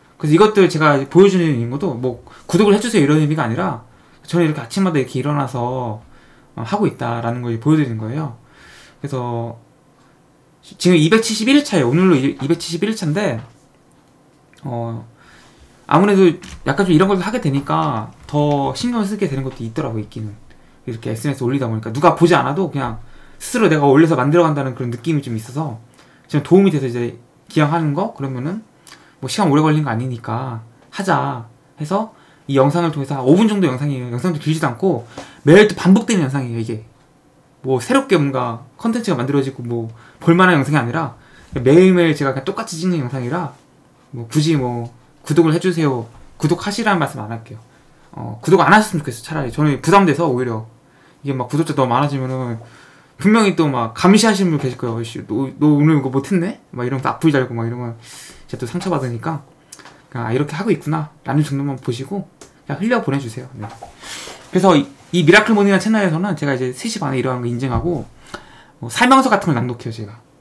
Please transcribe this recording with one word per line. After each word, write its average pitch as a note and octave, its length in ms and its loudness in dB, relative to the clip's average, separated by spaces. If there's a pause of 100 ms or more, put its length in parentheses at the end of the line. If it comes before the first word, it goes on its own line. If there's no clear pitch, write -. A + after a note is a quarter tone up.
(180)
그래서 D3+ 160 0
이것들 G3+ 360 6
제가 D3 400 2
보여주는 F#3 340 6 (140)
이유도 C3 360 -4
뭐 B2 300 -6 (220)
구독을 G3+ 280 4
해주세요 G#3+ 300 2
이런 D3+ 140 4
의미가 D#3 240 0
아니라, B2+ 420 -4 (400)
저는 E3+ 220 0
이렇게 D3+ 160 -2
아침마다 F3 360 0
이렇게 C3 200 -4
일어나서, B2 840 -4 (540)
어, A2+ 60 -10
하고 G3+ 240 0
있다라는 A#2+ 560 -4
걸 A#2 180 -4
보여드리는 C#3+ 380 0
거예요. A#2 380 -8 (640)
그래서 A#2+ 580 -6 (1040)
시-, - 160 -20
지금 F3+ 180 4
이백칠십일 A3 600 2
일 C#4+ 80 4
차예요. D#3 240 0
오늘로 F3 280 4
이-, C3+ 260 0
이백칠십일 E3 460 -2
일 A3 80 -4
차인데, D#3+ 460 -2 (1200)
어, A#2 420 -8 (800)
아무래도 F#3+ 520 4 (280)
약간 F#3 200 0
좀 F3+ 80 4
이런 F#3 140 6
걸 G3 100 0
하게 G#3+ 220 -4
되니까 C#3 680 -4 (160)
더 C#3+ 480 0
신경을 A#3 320 -4
쓰게 G3+ 220 -4
되는 C3+ 160 -6
것도 C3 200 -10
있더라고요, A2+ 400 -6
있기는. G#2+ 300 -12 (520)
이렇게 A2+ 240 -10
에스엔에스 C3 340 -4
올리다 B2+ 240 -2
보니까 A2 240 -6
누가 D3+ 220 2
보지 E3+ 220 4
않아도 C#3 340 -2
그냥 B2 300 -6 (380)
스스로 A3 300 0
내가 D3+ 180 2
올려서 D3+ 300 6
만들어간다는 C#3+ 580 2
그런 B2 160 -6
느낌이 C#3+ 300 -2
좀 A#2 160 -6
있어서 A#2+ 440 -8 (480)
좀 D3 140 -2
도움이 F#3+ 280 6
돼서 C3+ 160 -2
이제 A#2+ 320 -6 (300)
기왕하는 D#3 440 0
거? G3 220 -4
그러면은 C#3 480 -8 (580)
뭐 C3+ 80 -10
시간 F3+ 220 0
오래 D3 120 4
걸린 D#3 200 2
거 C#3 80 -4
아니니까 A#2 720 -6 (280)
하자 C#3 560 -4 (340)
해서 G3 340 -4 (320)
이 C#3 100 -2
영상을 E3 360 2
통해서 C#3 240 -6
한 C3 100 -6
오 D3 80 8
분 A3 140 4
정도 G3+ 180 0
영상이에요. B2+ 460 -4
영상도 D3+ 260 -4
길지도 D#3 300 -2
않고 B2 380 -4 (360)
매일 F#3+ 260 8
또 - 60 -4
반복되는 F#3+ 500 2
영상이에요, C3 340 -6
이게. A2 260 -8 (800)
뭐 C3 180 0
새롭게 C4 360 0
뭔가 B2+ 460 -2 (140)
컨텐츠가 A3 400 -2
만들어지고 C3 480 -2
뭐 A#2 240 -6 (320)
볼만한 F3+ 360 4
영상이 C#3 200 0
아니라 C3 400 -4 (360)
매일매일 E3 640 4
제가 C#3 180 -2
그냥 C3+ 120 -8
똑같이 G3 340 -8
찍는 F3 220 -2
영상이라 C3 520 -6 (600)
뭐 A#2 180 -12
굳이 D3+ 260 2
뭐 A#2+ 380 -6 (280)
구독을 D#3+ 320 2
해주세요, D#3 520 0 (300)
구독하시라는 G3 640 -2
말씀 C#3+ 200 -6
안 G#2+ 120 -10
할게요. A2 260 -14 (540)
어, A#2 300 -12
구독 E3+ 180 4
안 D3 120 4
하셨으면 G#3 280 4
좋겠어요, B2 240 -10
차라리. D3 260 -6
저는 C#3+ 320 0
부담돼서 E3+ 460 4
오히려 B2 380 -4 (580)
이게 C#3 80 -4
막 B2+ 160 -4
구독자 D3 260 -2
너무 C3 140 2
많아지면은 C3 720 -2 (580)
분명히 G#3 380 2
또 D#3+ 120 2
막 A#2 260 -4
감시하시는 G3 560 4
분 D3 100 0
계실 B2+ 180 -4
거예요. A2+ 180 -4
"어이씨, A2+ 300 -10
너, C3 320 -4
너 D3 100 2
오늘 D3+ 300 6
이거 C3 120 -2
못했네?" E3 500 -2 (100)
막 B2 140 -8
이러면서 C3 240 -4
악플 D3+ 240 0
달고 B2 220 0
막 A#2 120 -4
이러면 A#2+ 300 -8 (500)
제가 - 140 -12
또 B2+ 60 -8
상처받으니까 C#3 760 -6 (680)
그냥 A#2+ 180 -8
'아, A2+ 40 -2
이렇게 D3 220 -2
하고 G3 160 -2
있구나' D3+ 400 -2 (140)
라는 C#3+ 180 0
정도만 C#3 340 -4
보시고 C3+ 520 -8 (380)
그냥 C#3+ 140 -6
흘려 A#3 220 0
보내주세요. B2+ 520 -6
네. G#2+ 120 -12 (840)
그래서 F#3 260 4
이, C#3 100 2 (260)
이 F3 120 2
미라클 G#3+ 300 4
모닝이라는 G3+ 260 4
채널에서는 G3 560 0
제가 C#3+ 180 -2
이제 B2+ 180 -4
세 A3+ 160 -10
시 - 120 -8
반에 C3+ 180 -2
일어나는 B2+ 240 -2
거 A#2+ 60 -4
인증하고 B2 580 -4 (720)
뭐 A#2 120 -12
설명서 B3+ 400 4
같은 G3+ 160 0
걸 D#3 100 2
낭독해요, A#2+ 360 -6
제가. A2 280 -14 (200)